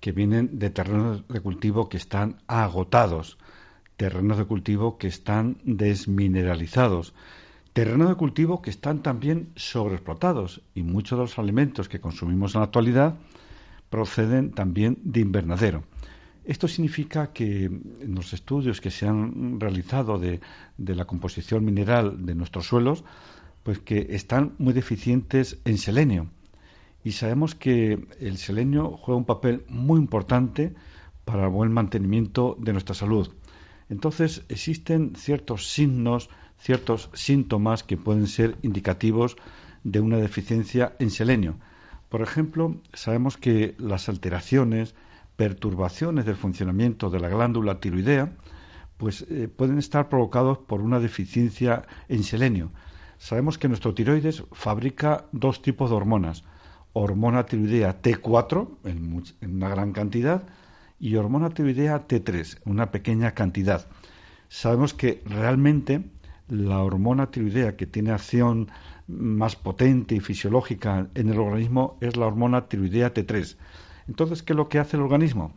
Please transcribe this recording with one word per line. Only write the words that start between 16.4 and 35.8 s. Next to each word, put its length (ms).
Esto 240
significa 640
que 320
en 500
los 180
estudios 480
que 100
se 160
han 540
realizado 580
de, 220
de 180
la 120
composición 580
mineral 600
de 100
nuestros 340
suelos, 360
pues 120
que 260
están 400
muy 160
deficientes 960
en 100
selenio. 540
Y 80
sabemos 420
que 540
el 200
selenio 580
juega 220
un 80
papel 420
muy 320
importante 720
para 180
el 60
buen 200
mantenimiento 880
de 140
nuestra 220
salud. 340
Entonces, 580
existen 680
ciertos 540
signos, 600